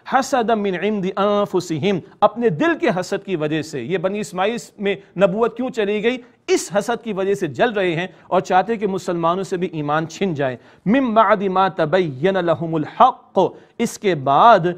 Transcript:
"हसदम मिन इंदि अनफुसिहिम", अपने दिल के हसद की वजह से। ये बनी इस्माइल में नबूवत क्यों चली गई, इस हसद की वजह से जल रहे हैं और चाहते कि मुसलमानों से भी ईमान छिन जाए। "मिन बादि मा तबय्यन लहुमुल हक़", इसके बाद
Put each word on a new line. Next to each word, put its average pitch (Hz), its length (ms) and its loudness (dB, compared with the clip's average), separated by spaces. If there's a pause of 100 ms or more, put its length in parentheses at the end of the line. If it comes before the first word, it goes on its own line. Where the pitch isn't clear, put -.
(120)
"हसदम 233 460 2
मिन 202 160 -2
इंदि 190 360 -2
अनफुसिहिम", 196 920 0 (220)
अपने 220 280 2
दिल 302 240 0
के 294 160 -2
हसद 185 320 -4
की 190 140 -6
वजह 151 260 -2
से। 143 200 -8
ये 156 160 -4
बनी 190 220 -4
इस्माइल 208 380 -4 (220)
में 196 160 -2 (220)
नबूवत 208 380 2
क्यों 247 140 -4
चली 214 300 -2
गई, 240 180 0 (300)
इस 370 240 0
हसद - 300 -2
की 226 100 -6
वजह 190 220 0
से 196 140 -4
जल 196 240 0
रहे 190 220 0
हैं 175 140 -4 (220)
और 180 100 2
चाहते 185 360 2
कि 202 100 -4
मुसलमानों 180 560 -2
से 185 140 -6
भी 175 180 -4
ईमान 151 320 -2
छिन 180 280 -4
जाए। 131 240 -2 (280)
"मिन 240 280 2
बादि 208 340 4
मा 190 200 2
तबय्यन 165 720 0
लहुमुल 165 480 -2 (140)
हक़", - 400 2 (400)
इसके 214 340 -2
बाद 165 640 6